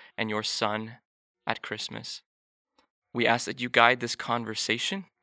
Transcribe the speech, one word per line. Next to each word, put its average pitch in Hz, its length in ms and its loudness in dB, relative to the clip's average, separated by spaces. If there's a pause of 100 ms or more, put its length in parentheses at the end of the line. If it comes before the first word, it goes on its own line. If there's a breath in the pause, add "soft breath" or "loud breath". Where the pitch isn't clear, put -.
(160 loud breath)
and 110 140 -2
your 107 140 0
Son 110 540 -2 (480)
at - 160 -2
Christmas. - 600 -10 (920)
We 120 140 2
ask 117 200 4
that 123 140 -6
you 123 80 -4
guide 120 300 6
this 120 160 -4
conversation, 117 920 -2 (160)